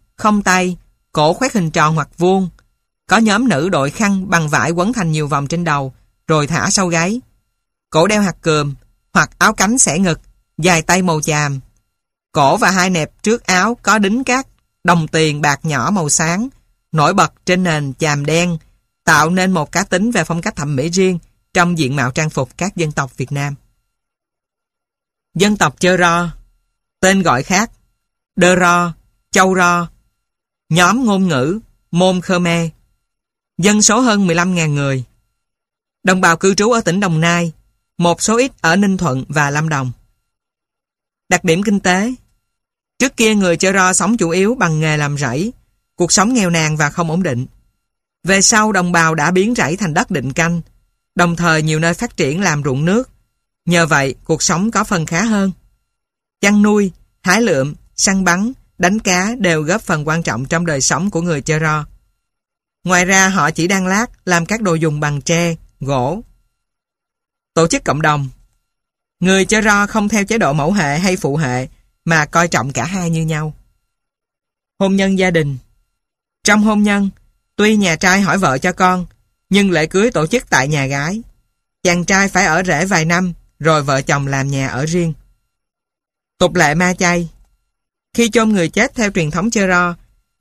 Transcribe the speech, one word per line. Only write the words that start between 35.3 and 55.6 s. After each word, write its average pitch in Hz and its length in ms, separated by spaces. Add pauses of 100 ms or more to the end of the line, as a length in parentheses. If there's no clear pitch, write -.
Đồng 185 180
bào 165 160
cư 196 180
trú 208 160
ở 226 100
tỉnh 175 180
Đồng 165 220
Nai, 170 300 (460)
một 170 240
số 220 160
ít 269 140 (100)
ở 165 140
Ninh 196 220
Thuận 135 300
và 143 220
Lâm 151 200
Đồng. 135 220 (1400)
Đặc 180 140
điểm 175 200
kinh 202 160
tế. 190 340 (840)
Trước 269 180
kia 220 180
người 180 220
Chơ 190 160
Ro 185 200
sống 196 240
chủ 170 120
yếu 190 260
bằng 165 240
nghề 156 180
làm 147 200
rẫy, 147 360 (420)
cuộc 175 160
sống 214 220
nghèo 196 160
nàn 156 280
và 147 120
không 165 220
ổn 180 120
định. 131 220 (800)
Về 190 180
sau, 214 300
đồng 180 200
bào 165 240
đã 156 160
biến 202 240
rẫy 170 200
thành 175 180
đất 196 180
định 135 220
canh, 170 280 (540)
đồng 175 200
thời 160 280
nhiều 156 160
nơi 170 140
phát - 240
triển 156 240
làm 151 220
ruộng 143 220
nước. 220 240 (560)
Nhờ 170 200
vậy, 139 380
cuộc - 200
sống 196 280
có 208 120
phần 165 220
khá 170 180
hơn. 202 280 (880)